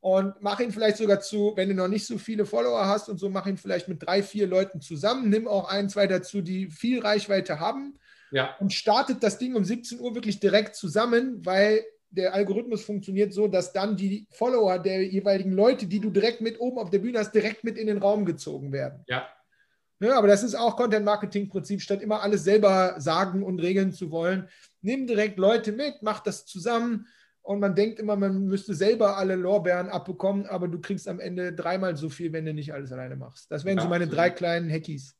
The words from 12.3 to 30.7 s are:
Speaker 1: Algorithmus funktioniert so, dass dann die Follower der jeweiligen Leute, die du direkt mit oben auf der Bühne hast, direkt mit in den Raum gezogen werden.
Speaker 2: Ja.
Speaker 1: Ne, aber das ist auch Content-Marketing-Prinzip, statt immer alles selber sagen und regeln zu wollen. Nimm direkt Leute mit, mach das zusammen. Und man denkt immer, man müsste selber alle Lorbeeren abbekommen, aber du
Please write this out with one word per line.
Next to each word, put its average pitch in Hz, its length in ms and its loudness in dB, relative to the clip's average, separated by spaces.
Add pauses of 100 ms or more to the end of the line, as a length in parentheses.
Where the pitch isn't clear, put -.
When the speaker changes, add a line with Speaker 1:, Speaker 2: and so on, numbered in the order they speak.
Speaker 1:
Algorithmus 202 500 -2
funktioniert 202 520 -2
so, 208 140 2
dass 180 260 0
dann 202 220 0
die 196 340 -4
Follower 220 480 2
der 190 260 0
jeweiligen 190 480 0
Leute, 208 340 4
die 190 140 -2
du 214 100 -2
direkt 220 300 2
mit 226 200 -6
oben 254 180 -4
auf 208 100 -6
der 190 120 2
Bühne 233 180 -4
hast, 208 140 -2
direkt 214 320 0
mit 226 120 -6
in 220 120 -4
den 208 100 0
Raum 202 260 2
gezogen 147 480 -6
werden. 135 340 -6
Speaker 2:
Ja. 127 220 -4 (720)
Speaker 1:
Ne, 233 120 4
aber 214 140 6
das 202 140 8
ist 233 120 -2
auch 233 220 0
Content-Marketing-Prinzip, 202 1040 0
statt 196 180 -4
immer 214 220 -2
alles 202 200 2
selber 190 560 6
sagen 180 440 0
und 185 180 -4
regeln 190 320 2
zu 170 180 -10
wollen. 180 380 -2 (320)
Nimm 254 260 -4
direkt 214 320 0
Leute 214 340 4
mit, 285 280 -4
mach 214 200 -2
das - 260 -8
zusammen. 233 600 -2 (360)
Und 202 180 -4
man 196 140 2
denkt 220 240 2
immer, 208 180 -2
man 196 300 0
müsste 196 280 -2
selber 202 440 4
alle 190 160 0
Lorbeeren 180 560 0
abbekommen, 196 560 -2
aber 180 220 -4
du 175 120 -6